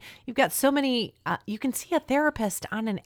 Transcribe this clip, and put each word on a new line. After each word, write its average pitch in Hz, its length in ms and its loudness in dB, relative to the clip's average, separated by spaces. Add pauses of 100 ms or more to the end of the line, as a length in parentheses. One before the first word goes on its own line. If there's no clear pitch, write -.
(260)
You've 240 120 -4
got 247 160 2
so - 180 4
many, 262 440 0 (100)
uh, 170 120 0 (100)
you 214 100 -6
can 254 160 -2
see - 220 -4
a 302 40 4
therapist 269 720 0
on 220 160 -4
an 196 180 -2